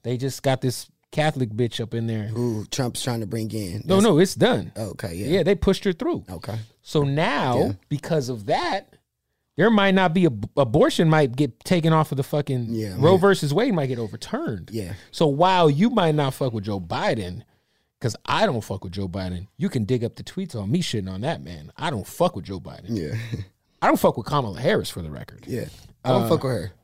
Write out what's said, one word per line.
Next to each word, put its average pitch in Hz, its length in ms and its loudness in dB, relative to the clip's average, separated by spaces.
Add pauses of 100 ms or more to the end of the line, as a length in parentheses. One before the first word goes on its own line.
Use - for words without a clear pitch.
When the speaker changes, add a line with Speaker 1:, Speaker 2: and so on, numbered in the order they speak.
Speaker 1:
They 127 140 -2
just 131 260 -6
got 131 180 2
this - 280 -4 (220)
Catholic 147 400 0
bitch 113 300 -2
up 113 120 -6
in 113 140 -2
there. 110 200 -4
Speaker 2:
Who 113 440 -4
Trump's 123 320 -4
trying 117 180 -4
to 101 60 -8
bring 110 240 -4
in. 98 340 -6
Speaker 1:
No, 185 100 4
Speaker 2:
That's 196 80 6
Speaker 1:
no, 175 160 6
it's 190 160 2
done. 170 420 2
Speaker 2:
Okay, 95 380 -8
yeah. 104 120 -6
Speaker 1:
Yeah, 175 160 2
they 190 120 4
pushed - 280 0
her 190 100 0
through. 294 360 -4
Speaker 2:
Okay. 90 280 -10 (240)
Speaker 1:
So 147 220 0
now, 151 540 0
Speaker 2:
Yeah. 143 140 2 (180)
Speaker 1:
because 143 400 -2
of 110 180 -8
that, 208 480 -2 (600)
there 190 120 6
might 196 240 6
not 185 200 4
be 185 120 4
a, 147 60 4 (260)
abortion 156 520 4
might 147 260 4
get 143 240 -2
taken 165 340 2
off 156 180 2
of 139 60 -4
the 139 60 -2
fucking 131 460 -2
Speaker 2:
Yeah, 110 280 -4
Speaker 1:
Roe 147 140 6
Speaker 2:
man. 190 80 8
Speaker 1:
versus 180 340 4
Wade 226 200 2
might 143 140 0
get 123 120 -4
overturned. 113 760 -8
Speaker 2:
Yeah. 98 200 -6 (180)
Speaker 1:
So 165 160 2
while 170 420 6
you 160 200 4
might 175 260 2
not 139 180 0
fuck 110 200 -2
with 107 100 -4
Joe 101 160 -4
Biden, 110 640 -4 (560)
'cause 117 160 -4 (100)
I 170 220 0
don't 120 140 -2
fuck 98 220 -10
with 90 100 -12
Joe 98 160 -6
Biden, 92 380 -8 (100)
you 190 120 -2
can 113 140 -2
dig 117 200 0
up 110 120 -6
the - 80 -16
tweets - 320 -10
on 101 160 -4
me 175 100 2
shitting 95 300 -4
on 92 100 -8
that 151 220 -6
man. 78 340 -16
I 156 140 -4
don't 101 160 -6
fuck - 280 0
with 92 100 -8
Joe 95 140 -10
Biden. - 300 -16
Speaker 2:
Yeah. 95 260 -4 (440)
<laughs> - 220 -14
Speaker 1:
I 175 60 4
don't 214 120 4
fuck 175 180 4
with 113 100 -8
Kamala 127 340 -2
Harris, 160 280 0
for 92 120 -10
the 78 100 -8
record. - 360 -16
Speaker 2:
Yeah. 120 180 -6 (400)
I 127 40 0
don't 123 140 4
Speaker 1:
Uh, - 60 -2
Speaker 2:
fuck 160 140 2
with 127 100 -2
her. 90 180 -6 (120)